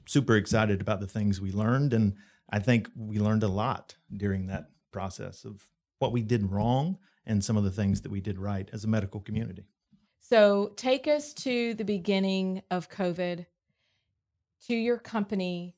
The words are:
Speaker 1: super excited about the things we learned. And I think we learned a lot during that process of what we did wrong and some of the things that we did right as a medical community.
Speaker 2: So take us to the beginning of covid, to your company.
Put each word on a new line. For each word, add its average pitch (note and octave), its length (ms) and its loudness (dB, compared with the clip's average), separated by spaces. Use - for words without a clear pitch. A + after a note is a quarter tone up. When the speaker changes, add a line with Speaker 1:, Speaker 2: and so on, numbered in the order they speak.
Speaker 1:
super A#2 300 4
excited G#2 440 2
about G2+ 200 -2
the G2 60 -6
things G2+ 340 0
we F#2+ 120 -4
learned. A#2+ 420 2
And G#2+ 200 4
I G#2 80 0
think A2+ 380 2
we G#2+ 220 -6
learned G#2+ 240 2
a G#2+ 60 2
lot G#2+ 480 -4
during G2 340 -2
that F#2+ 220 -8
process F#2+ 540 -10
of G#2 200 -16
what A#2 140 0
we A#2+ 100 0
did G#2+ 280 2
wrong B2+ 480 0
and G#2 200 2
some A2 120 2
of G#2 80 4
the F#2+ 60 2
things G2 320 0
that - 100 -8
we G2 80 -4
did F#2+ 180 -4
right G2 340 -4
as G#2 120 -10
a G#2+ 40 -4
medical G#2+ 320 -2
community. A2 440 -8
Speaker 2:
So G#3 560 4
take C4 320 0
us D4 260 0
to A#3+ 400 -2
the A3 100 -6
beginning F#3+ 840 0
of F3+ 200 -4
covid, F3 560 -4
to A#3+ 80 -2
your A#3 240 0
company. F#3 800 -4